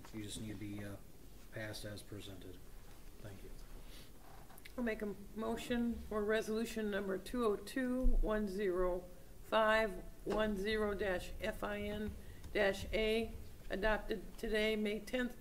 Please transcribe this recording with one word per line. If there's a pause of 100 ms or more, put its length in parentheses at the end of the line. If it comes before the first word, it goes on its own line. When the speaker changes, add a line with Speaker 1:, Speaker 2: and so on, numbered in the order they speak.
(160)
Speaker 1:
you
just
need
to
be,
uh, (580)
passed
as
presented. (640)
Thank
you. (1200)
Speaker 2:
I'll
make
a (260)
motion (100)
for
resolution
number
two
oh
two
one
zero (480)
five (320)
one
zero
dash (140)
F
I
N (420)
dash
A, (380)
adopted (160)
today,
May
tenth,